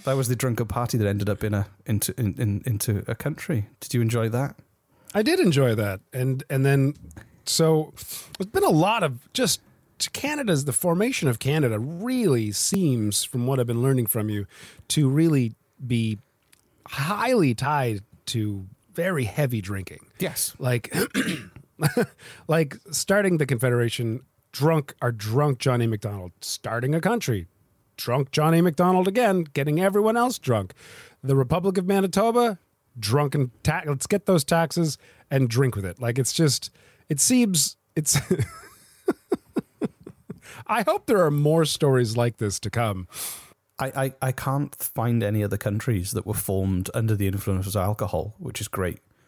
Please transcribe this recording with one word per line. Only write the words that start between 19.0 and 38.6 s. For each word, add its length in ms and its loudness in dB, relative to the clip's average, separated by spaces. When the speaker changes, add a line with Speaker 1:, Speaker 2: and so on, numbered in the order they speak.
Speaker 2:
heavy 380 -2
drinking. 420 -8
Speaker 1:
Yes. 400 -4
Speaker 2:
Like, 360 -2
<clears throat> 680 -2
like 280 2
starting 480 2
the 80 0
Confederation, 760 0
drunk, 480 2
our 120 0
drunk 460 0
Johnny 280 2
MacDonald, 460 -6
starting 520 -4
a 60 0
country, 460 0
drunk 340 -2
Johnny 300 4
MacDonald 480 4
again, 360 2
getting 360 -2
everyone 380 2
else 200 0
drunk. 360 -2
The 100 2
Republic 440 2
of 80 -2
Manitoba, 720 2
drunken 540 2
ta-, 240 0
let's 220 -4
get 180 0
those 180 4
taxes 540 0
and 180 2
drink 280 2
with 80 -4
it. 160 -8
Like, 180 -2
it's 140 0
just, 380 0
it 120 -2
seems, 560 2
it's, 280 0
<laughs> 60 -10